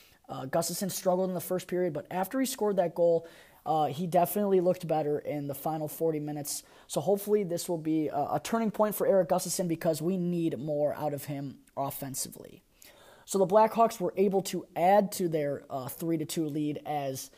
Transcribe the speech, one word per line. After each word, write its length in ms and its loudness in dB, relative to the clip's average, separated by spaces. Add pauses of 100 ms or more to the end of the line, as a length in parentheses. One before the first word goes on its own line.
(280)
uh, 180 -10
Gustafsson 460 -2
struggled 380 0
in 40 -4
the 80 -4
first 260 -4
period, 260 0
but 180 -6
after 280 -2
he 60 2
scored 300 -2
that 180 2
goal, 320 4 (400)
uh, 200 2
he 220 -4
definitely 520 4
looked 280 2
better 320 0
in 280 -6
the 60 -6
final 340 -4
forty 320 0
minutes. 440 -6 (240)
So 120 -2
hopefully 440 2
this 260 -4
will 80 0
be 300 0
a, 260 -2
a 100 0
turning 280 0
point 240 0
for 100 -2
Erik 240 4
Gustafsson, 380 0
because 340 0
we 160 0
need 400 0
more 380 0
out 180 -4
of 120 -8
him 340 -8 (180)
offensively. 840 -8 (640)
So 120 -2
the 100 6
Blackhawks 520 4
were 180 -2
able 260 4
to 220 -6 (100)
add 380 6
to 160 0
their, 400 -2
uh, 180 -6
three 300 -2
to 80 -4
two 220 -4
lead 380 -4
as 520 -6